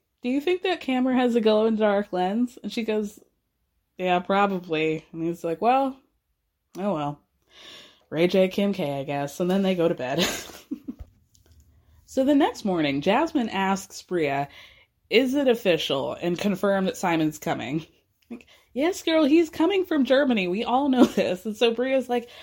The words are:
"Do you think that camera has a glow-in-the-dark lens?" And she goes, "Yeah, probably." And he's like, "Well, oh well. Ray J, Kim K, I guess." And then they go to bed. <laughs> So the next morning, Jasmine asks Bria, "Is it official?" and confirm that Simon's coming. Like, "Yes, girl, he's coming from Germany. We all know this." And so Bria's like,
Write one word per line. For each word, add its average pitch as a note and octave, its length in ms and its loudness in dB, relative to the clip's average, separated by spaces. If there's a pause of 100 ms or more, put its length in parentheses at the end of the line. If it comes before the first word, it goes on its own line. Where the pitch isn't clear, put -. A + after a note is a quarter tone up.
(220)
"Do B3 80 -2
you C#4 100 0
think F4+ 220 0
that F4+ 180 -2
camera B3+ 340 0
has B3 220 2
a A#3 40 4
glow-in-the-dark G#3+ 720 2
lens?" G3+ 500 -2
And G3+ 100 -10
she A3+ 120 -4
goes, G#3+ 360 -4 (760)
"Yeah, F3+ 220 0
probably." F3 920 -2
And E3 100 -8
he's E3+ 220 -6
like, E3 160 -4
"Well, C4 360 0 (840)
oh F#3+ 160 -2
well. D3 260 -6 (920)
Ray E3 160 2
J, F#3+ 220 4
Kim G3+ 240 0
K, C#3+ 280 -4
I C#3 40 -6
guess." C#3+ 340 -6
And F3+ 120 0
then G3 120 2
they F#3+ 120 2
go E3+ 120 2
to E3+ 80 2
bed. C#3 380 -2
<laughs> - 40 -8 (1800)
So C4+ 120 0
the D4 100 4
next E4+ 320 0
morning, D3+ 340 0
Jasmine A#3+ 480 0
asks F#3+ 540 -4
Bria, C#3+ 460 -2 (600)
"Is B3+ 260 2
it C#4+ 140 2
official?" D#3 640 0
and F3 260 -4
confirm G3 460 0
that F3 140 -4
Simon's D#3+ 400 0
coming. C3+ 480 -4 (420)
Like, - 180 -16 (280)
"Yes, D#4+ 280 -2
girl, D#4+ 220 2
he's D#4 240 4
coming F4+ 380 0
from D4 180 2
Germany. B3+ 420 2
We F#3 160 -2
all C4+ 280 0
know B3+ 160 6
this." - 400 -2
And G#3+ 100 -8
so A#3 160 2
Bria's B3+ 380 -2
like, A#3+ 180 -2 (140)